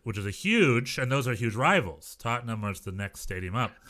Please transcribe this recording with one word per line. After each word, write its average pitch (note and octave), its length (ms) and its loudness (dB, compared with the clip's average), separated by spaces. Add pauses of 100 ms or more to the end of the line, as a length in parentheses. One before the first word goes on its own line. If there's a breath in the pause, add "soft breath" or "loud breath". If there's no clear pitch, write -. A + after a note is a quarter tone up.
which G#2+ 120 -6
is G2+ 100 -4
a G#2 40 -2
huge, C#3 640 4
and B2+ 160 -2
those C#3 160 2
are B2 60 0
huge G#2+ 220 -2
rivals. C3 640 2
Tottenham A#2 440 -4
was G2+ 180 -4
the F#2+ 120 -8
next G2 280 -8
stadium F#2 360 -6
up. A#2+ 160 -2 (180 soft breath)